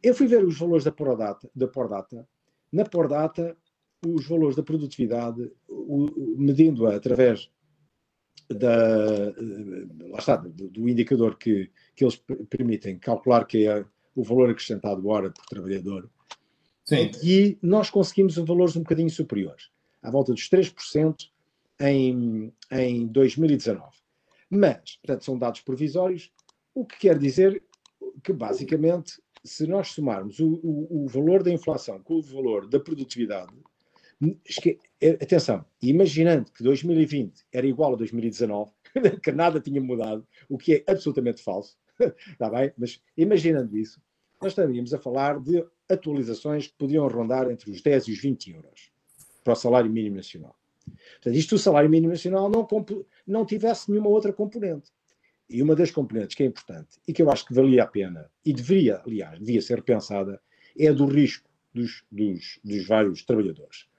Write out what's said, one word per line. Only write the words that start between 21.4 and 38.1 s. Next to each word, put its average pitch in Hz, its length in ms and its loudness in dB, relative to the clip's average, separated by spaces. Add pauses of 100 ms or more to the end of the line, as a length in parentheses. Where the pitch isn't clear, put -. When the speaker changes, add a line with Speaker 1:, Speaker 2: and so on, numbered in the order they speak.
Speaker 1:
em, 123 760 0 (180)
em 123 360 -2
dois 120 300 2
mil 156 140 2
e 139 60 2
dezanove. - 420 -6 (500)
Mas, 185 480 2
portanto, - 280 -6
são 131 140 -6
dados 120 220 -4
provisórios, 156 720 -4 (420)
o 254 120 -6
que - 120 -20
quer 170 200 6
dizer 185 440 2 (600)
que, - 100 -4
basicamente, 160 880 -2 (240)
se - 220 -8
nós 190 220 -2
somarmos 107 520 -6
o, 160 220 2
o, 156 420 -4
o 135 40 -6
valor 156 340 2
da 180 100 2
inflação 135 500 -6
com 165 120 -4
o 160 80 0
valor 127 440 -4
da 131 140 0
produtividade, 117 720 -8 (920)
Esque-, - 340 -2 (220)
eh, 156 100 6 (100)
atenção, 131 440 0 (160)
imaginando 156 720 4
que - 100 -16
dois 131 200 2
mil 165 180 2
e 151 60 4
vinte 139 460 -6
era 127 140 -2
igual 135 260 0
a 120 40 -2
dois 107 140 -6